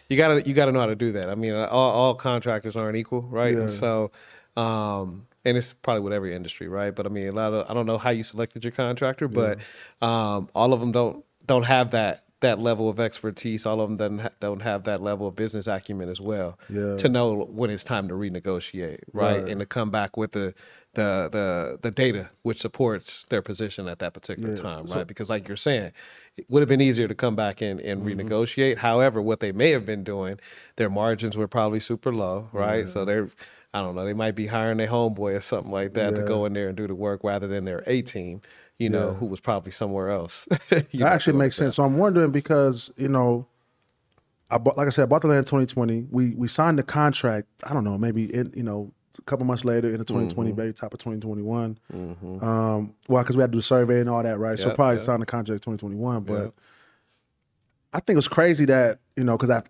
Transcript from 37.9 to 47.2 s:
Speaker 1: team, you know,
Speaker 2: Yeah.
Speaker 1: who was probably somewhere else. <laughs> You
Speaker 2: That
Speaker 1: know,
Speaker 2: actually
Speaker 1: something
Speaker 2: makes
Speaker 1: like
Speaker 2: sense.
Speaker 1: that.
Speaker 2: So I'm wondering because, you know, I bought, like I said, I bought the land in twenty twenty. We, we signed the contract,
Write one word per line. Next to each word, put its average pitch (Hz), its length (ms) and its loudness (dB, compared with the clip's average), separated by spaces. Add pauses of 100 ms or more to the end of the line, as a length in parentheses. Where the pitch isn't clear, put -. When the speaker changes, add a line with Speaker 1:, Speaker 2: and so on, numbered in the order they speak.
Speaker 1:
team, 90 400 -10 (380)
you 113 100 0
know, 104 200 2
Speaker 2:
Yeah. 95 40 -4
Speaker 1:
who 101 140 -4
was 95 140 -6
probably 95 300 -2
somewhere 98 380 -4
else. 87 400 -6
<laughs> - 220 -2
You 175 80 8
Speaker 2:
That - 140 -2
Speaker 1:
know, 131 120 2
Speaker 2:
actually 170 140 6 (140)
Speaker 1:
something 135 60 4
Speaker 2:
makes 135 200 2
Speaker 1:
like 147 60 2
Speaker 2:
sense. 123 100 0
Speaker 1:
that. 147 60 2
Speaker 2:
So - 20 6
I'm 139 160 4
wondering 175 320 6
because, 139 640 2
you 135 120 -2
know, 123 360 2 (1040)
I 120 80 2
bought, 117 200 4
like 143 100 2
I - 20 2
said, 135 140 4
I - 20 6
bought 147 160 4
the 160 60 2
land 143 120 6
in 135 60 2
twenty 135 220 2
twenty. 117 420 -2
We, 123 240 2
we 120 140 -2
signed 156 320 4
the 131 40 0
contract, 131 640 2 (160)